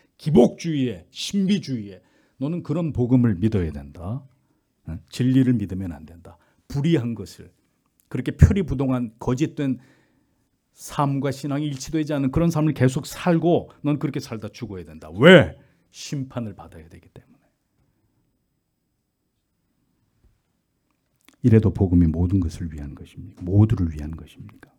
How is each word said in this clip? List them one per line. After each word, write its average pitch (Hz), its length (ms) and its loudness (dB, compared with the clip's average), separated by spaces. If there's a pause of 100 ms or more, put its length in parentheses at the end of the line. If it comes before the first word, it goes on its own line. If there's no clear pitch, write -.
(180)
기복주의에, 143 920 2
신비주의에 139 920 -4 (380)
너는 160 240 -4
그런 160 280 -4
복음을 120 440 2
믿어야 92 360 0
된다. 73 540 -12 (640)
응? 82 100 -10 (100)
진리를 127 440 2
믿으면 92 400 -4
안 78 120 -18
된다. 82 320 -20 (300)
불의한 139 480 -2
것을, - 380 -16 (560)
그렇게 127 260 -6
표리부동한 131 840 2
거짓된 131 600 -4 (920)
삶과 139 580 -4
신앙이 147 360 -6
일치되지 147 460 -6
않은 139 180 -2
그런 170 180 0
삶을 156 240 0
계속 131 320 0
살고 165 640 0 (100)
넌 143 180 -2
그렇게 147 220 -6
살다 110 260 -12
죽어야 98 380 -12
된다. 80 260 -18
왜? 131 480 8 (320)
심판을 127 640 -10
받아야 82 320 -20
되기 - 220 -20
때문에. - 280 -20 (4000)
이래도 107 300 6
복음이 87 340 4
모든 87 320 0
것을 82 340 -6
위한 71 220 -12
것입니까? - 480 -18
모두를 92 500 2
위한 76 180 -10
것입니까? - 680 -18